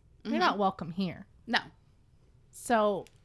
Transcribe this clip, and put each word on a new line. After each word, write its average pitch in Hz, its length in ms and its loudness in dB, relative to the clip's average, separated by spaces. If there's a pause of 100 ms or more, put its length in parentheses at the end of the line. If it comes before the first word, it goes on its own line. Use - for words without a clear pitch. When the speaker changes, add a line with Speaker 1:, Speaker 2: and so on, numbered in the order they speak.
(220)
Speaker 1:
you're 214 100 -4
Speaker 2:
Mm-hmm. 226 80 2
Speaker 1:
not 202 180 4
welcome 190 340 0
here. 185 340 -4 (200)
Speaker 2:
No. 226 140 2 (880)
Speaker 1:
So 208 560 0 (180)